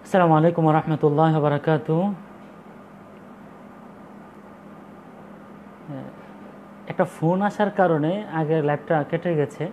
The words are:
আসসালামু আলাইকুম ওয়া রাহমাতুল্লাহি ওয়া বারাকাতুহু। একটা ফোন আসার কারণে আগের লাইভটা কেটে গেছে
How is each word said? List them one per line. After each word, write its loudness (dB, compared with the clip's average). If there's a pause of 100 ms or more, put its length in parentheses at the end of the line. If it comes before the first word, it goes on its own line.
আসসালামু 4
আলাইকুম 4
ওয়া 4
রাহমাতুল্লাহি 2
ওয়া 2
বারাকাতুহু। 0 (4000)
একটা -2
ফোন -2
আসার -2
কারণে 0
আগের 0
লাইভটা 0
কেটে -4
গেছে -4